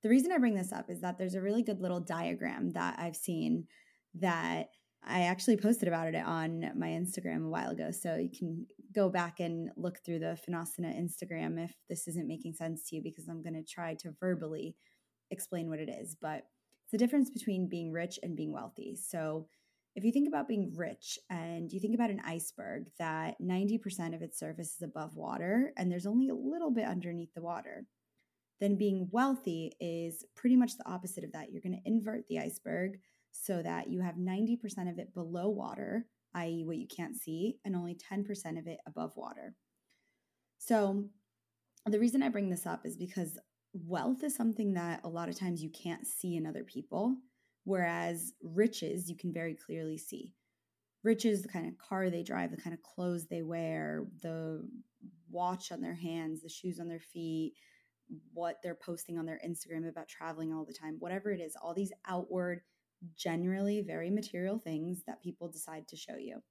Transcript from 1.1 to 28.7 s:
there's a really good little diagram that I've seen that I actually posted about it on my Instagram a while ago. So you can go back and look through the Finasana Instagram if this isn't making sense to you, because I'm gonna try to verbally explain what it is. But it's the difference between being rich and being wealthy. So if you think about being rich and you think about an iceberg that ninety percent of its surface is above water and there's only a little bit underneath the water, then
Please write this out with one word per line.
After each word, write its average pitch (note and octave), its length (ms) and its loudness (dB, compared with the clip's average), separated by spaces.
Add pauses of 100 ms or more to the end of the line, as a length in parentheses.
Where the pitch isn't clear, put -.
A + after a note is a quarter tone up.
there's F#3 180 0
a F#3+ 60 0
really G#3 220 4
good G#3 180 2
little F3+ 200 2
diagram - 720 -2
that - 260 0
I've E3 180 -2
seen D#3+ 500 0 (500)
that E3+ 520 2 (340)
I F3+ 200 2
actually F#3 340 6
posted A3 320 6
about E3 260 2
it D#3+ 100 2
on E3 520 0
my E3 120 0
Instagram E3 580 0
a - 20 0
while D#3+ 220 0
ago. D#3 220 -2
So E3 240 -2
you - 140 0
can E3 360 -4 (280)
go G3 140 6
back F3 320 0
and E3 360 -2
look F3 280 -2
through E3 160 -2
the E3 260 -2
Finasana E3+ 520 -2
Instagram E3 640 -2
if E3+ 120 -6 (140)
this - 200 -4
isn't D#3+ 200 -2
making D#3+ 260 -6
sense E3 340 -6
to E3 80 -6
you, D#3 60 -4
because D#3+ 240 -8
I'm E3 160 -8
gonna D#3+ 200 -6
try E3 380 -6
to D#3+ 200 -10
verbally E3 560 0 (540)
explain F3 380 -4
what D#3 120 -2
it D#3 80 -4
is. D#3+ 320 -6
But D#3 260 -4 (360)
it's - 100 -6
the A3 60 4
difference B3+ 320 6
between F#3 380 0
being E3+ 220 -2
rich E3+ 320 -2
and F3 140 -2
being D3+ 160 -2
wealthy. - 440 -6
So D#3+ 500 -2 (480)
if G3 100 -4
you A3+ 60 8
think C#4+ 160 6
about - 220 0
being G3+ 260 2
rich - 460 -6 (100)
and E3+ 420 -4
you F#3+ 60 -2
think G#3+ 160 2
about A#3 160 4
an G3 140 0
iceberg - 640 -6 (120)
that D#3+ 400 -2
ninety F#3+ 400 2
percent F#3 360 -2
of E3 80 -6
its E3 160 -8
surface D#3+ 360 -6
is - 80 -8
above D#3+ 320 -6
water G#3+ 600 2
and F3+ 140 4
there's F3 160 0
only B3 240 6
a - 40 2
little D4+ 380 0
bit A3+ 160 2
underneath F3 460 -2
the E3 80 -8
water, - 440 -6 (720)
then G3+ 180 6